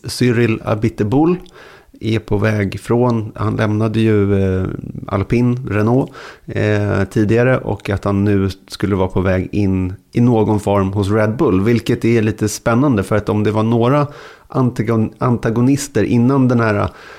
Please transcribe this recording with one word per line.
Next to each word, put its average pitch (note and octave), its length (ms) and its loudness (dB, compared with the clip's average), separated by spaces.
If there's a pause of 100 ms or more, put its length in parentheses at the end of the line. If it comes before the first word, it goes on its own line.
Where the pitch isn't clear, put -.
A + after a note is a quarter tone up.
(100)
Cyril A#2 540 0
Abiteboul A2+ 720 0 (680)
är A2 160 -2
på G#2 200 -4
väg G2+ 420 -2
från, A#2+ 540 0
han G#2+ 220 -4
lämnade A2 440 0
ju, G2+ 420 2
eh, F#2+ 240 -2 (400)
Alpine, A#2+ 500 0 (140)
Renault, A2+ 400 0 (360)
eh, G#2 640 0
tidigare, A2+ 480 2
och G#2 320 -6
att G2 140 -2
han G2+ 200 0
nu G2 260 2 (180)
skulle G2 280 -2
vara F#2 120 0
på G2 120 -2
väg F#2 320 0
in F#2+ 400 0 (200)
i A#2+ 80 0
någon A2 400 4
form G2 320 0
hos G2+ 180 0
Red G#2+ 260 0
Bull, G2 240 2
vilket A#2 440 0
är A2+ 180 2
lite G#2+ 260 -2
spännande, A#2 540 0
för G#2+ 140 -2
att G2+ 120 -2
om G#2+ 160 0
det G#2+ 60 0
var G#2+ 120 0
några A#2+ 440 2 (420)
antagon-, A2+ 680 -2
antagonister A#2+ 840 0
innan B2+ 440 2
den B2 120 2
här G#2 280 0 (300)